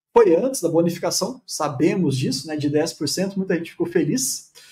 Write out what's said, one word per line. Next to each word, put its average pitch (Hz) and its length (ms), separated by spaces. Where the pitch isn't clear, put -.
foi 208 200
antes 247 280
da 170 80
bonificação, 175 760
sabemos 151 680
disso, 131 300
né, 156 100
de 147 140
dez 151 200
por - 160
cento, 190 300
muita 190 180
gente 165 180
ficou 170 140
feliz. 185 640